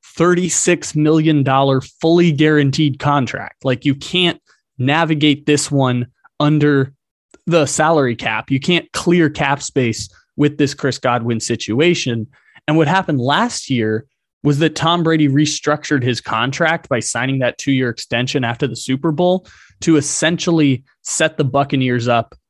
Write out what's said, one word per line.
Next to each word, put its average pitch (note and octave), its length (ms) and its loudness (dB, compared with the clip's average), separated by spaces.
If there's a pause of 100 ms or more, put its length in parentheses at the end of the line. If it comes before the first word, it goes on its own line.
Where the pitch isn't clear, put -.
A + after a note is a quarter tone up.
(180)
thirty-six F3 760 0
million D#3 480 2
dollar C3+ 360 2
fully E3 520 2
guaranteed D3 680 2
contract. B2+ 640 -4
Like, B2+ 220 -2
you C#3 100 2
can't F3 460 -2 (360)
navigate D3 680 0
this D3 260 0
one B2+ 360 0 (340)
under D3 520 2 (540)
the E3 180 2
salary D3 500 0
cap. A2 360 -6
You C3+ 80 0
can't E3+ 320 -2
clear E3+ 380 2
cap C#3+ 320 -2
space - 480 -2 (260)
with D3 220 0
this C#3 160 0
Chris - 240 -4
Godwin A#2+ 420 -2
situation. A#2+ 880 -2 (400)
And D3+ 80 0
what D#3 140 2
happened F3 320 0
last E3 480 -2
year A2 360 -2 (380)
was C#3+ 160 2
that D#3 160 0
Tom E3+ 280 0
Brady D#3 260 2
restructured D3 720 0
his B2 160 -2
contract C#3 680 -2
by B2 100 0
signing C3 400 -4
that B2 180 -2
two-year C3 320 -2
extension B2 540 -4
after A#2+ 240 -2
the A2+ 80 -6
Super C3+ 380 -4
Bowl F3+ 340 0 (320)
to D#3+ 160 2
essentially D#3 880 0 (200)
set D#3 340 -2
the D3+ 80 0
Buccaneers C3 640 -2
up A#2 260 -2 (140)